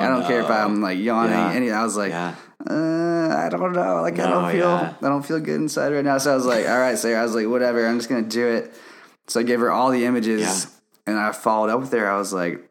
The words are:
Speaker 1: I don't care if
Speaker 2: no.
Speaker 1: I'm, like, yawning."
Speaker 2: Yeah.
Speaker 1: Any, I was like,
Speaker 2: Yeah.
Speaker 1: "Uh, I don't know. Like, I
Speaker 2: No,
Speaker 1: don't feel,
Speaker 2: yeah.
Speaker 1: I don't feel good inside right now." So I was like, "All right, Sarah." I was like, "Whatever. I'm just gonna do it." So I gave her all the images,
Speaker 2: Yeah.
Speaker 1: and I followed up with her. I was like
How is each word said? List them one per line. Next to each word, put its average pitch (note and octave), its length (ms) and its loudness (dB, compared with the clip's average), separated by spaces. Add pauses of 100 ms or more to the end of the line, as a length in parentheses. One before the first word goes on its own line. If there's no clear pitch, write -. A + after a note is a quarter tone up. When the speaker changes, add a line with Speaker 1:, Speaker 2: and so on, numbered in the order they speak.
Speaker 1:
I - 40 2
don't B2 180 0
care A#2+ 140 2
if - 80 -2
Speaker 2:
no. A2+ 60 2
Speaker 1:
I'm, G#2 260 0
like, F#2 180 -2
yawning." A2+ 320 0
Speaker 2:
Yeah. F2+ 220 2
Speaker 1:
Any, B2 180 -2
I A2 120 0
was G#2+ 140 -2
like, G2+ 140 -2
Speaker 2:
Yeah. E2+ 240 -4 (340)
Speaker 1:
"Uh, E4 640 0
I E3+ 140 0
don't F3+ 240 -2
know. F3+ 280 0
Like, E3+ 180 -2
I F3+ 60 0
Speaker 2:
No, F#3 40 0 (120)
Speaker 1:
don't F3 100 0
feel, F3 180 2
Speaker 2:
yeah. F3 320 -2
Speaker 1:
I C#3 80 0
don't C#3 160 -2
feel D#3+ 140 -2
good D#3 200 -2
inside D3 340 -2
right C#3+ 120 0
now." C#3 140 2
So C#3+ 120 2
I C3+ 40 4
was C3 100 0
like, A2+ 240 2
"All A#2+ 100 2
right, B2+ 200 2
Sarah." A#2 220 0
I - 20 2
was A2+ 100 0
like, A2 140 0
"Whatever. A#2+ 400 2
I'm A#2 100 0
just A#2 120 -6
gonna B2 120 0
do A2 240 -2
it." A2+ 280 -2 (540)
So - 120 -2
I A#2 40 2
gave A#2+ 160 2
her A#2 120 2
all A#2+ 180 2
the B2 160 2
images, A2+ 360 0
Speaker 2:
Yeah. - 720 -6
Speaker 1:
and G#2+ 60 -2
I G#2 120 0
followed G#2+ 400 0
up A#2+ 100 0
with C3+ 120 -6
her. G#2+ 160 2
I G2+ 80 0
was F#2+ 140 -4
like F2 400 -4